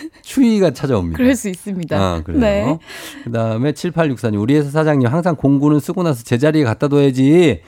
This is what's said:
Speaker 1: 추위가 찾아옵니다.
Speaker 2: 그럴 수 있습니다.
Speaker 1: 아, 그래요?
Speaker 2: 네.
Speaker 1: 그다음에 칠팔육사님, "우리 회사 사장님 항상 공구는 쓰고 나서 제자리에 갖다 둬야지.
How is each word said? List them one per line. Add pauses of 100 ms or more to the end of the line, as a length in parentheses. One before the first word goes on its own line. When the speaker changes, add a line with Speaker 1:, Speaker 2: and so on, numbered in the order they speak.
(220)
Speaker 1:
추위가
찾아옵니다.
Speaker 2:
그럴
수
있습니다.
Speaker 1:
아,
그래요?
Speaker 2:
네. (460)
Speaker 1:
그다음에
칠팔육사님,
"우리
회사
사장님
항상
공구는
쓰고
나서
제자리에
갖다
둬야지.